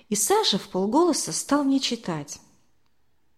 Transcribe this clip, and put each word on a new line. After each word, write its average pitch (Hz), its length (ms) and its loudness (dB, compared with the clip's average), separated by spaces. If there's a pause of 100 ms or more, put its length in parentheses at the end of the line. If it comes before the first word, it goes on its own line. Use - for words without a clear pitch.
и 208 60 -2
Саша 370 440 2
вполголоса 226 720 0
стал 285 320 0
мне 269 160 2
читать. 190 600 -6 (1000)